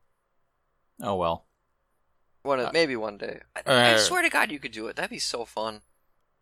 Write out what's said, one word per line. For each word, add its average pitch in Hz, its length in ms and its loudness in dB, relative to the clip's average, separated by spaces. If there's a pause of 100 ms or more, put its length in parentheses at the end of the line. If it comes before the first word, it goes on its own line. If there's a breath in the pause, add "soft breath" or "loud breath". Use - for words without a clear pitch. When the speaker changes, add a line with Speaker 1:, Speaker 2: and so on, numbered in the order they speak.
(1040)
Speaker 1:
Oh, 101 140 -2
well. 85 300 -2 (960)
Speaker 2:
One, 135 180 0
Speaker 1:
Uh, - 120 -2
Speaker 2:
maybe 156 220 2
one 107 240 -6
day. 107 220 -12 (160)
I, - 100 -12
I 120 280 6
Speaker 1:
uh, 110 40 6
Speaker 2:
swear 339 240 2
to 330 80 2
God - 220 0
you 143 80 -10
could 131 100 -10
do 110 160 -10
it. 104 80 -8
That'd 180 160 -6
be 233 80 -12
so 120 260 -4
fun. 107 360 -6 (600)